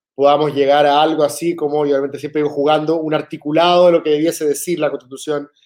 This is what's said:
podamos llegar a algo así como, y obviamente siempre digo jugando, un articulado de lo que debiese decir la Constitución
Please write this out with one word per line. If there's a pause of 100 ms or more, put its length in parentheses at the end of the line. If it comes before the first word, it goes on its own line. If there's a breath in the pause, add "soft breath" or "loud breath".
(140)
podamos
llegar
a
algo
así
como,
y
obviamente
siempre
digo
jugando,
un
articulado
de
lo
que
debiese
decir
la
Constitución (180 soft breath)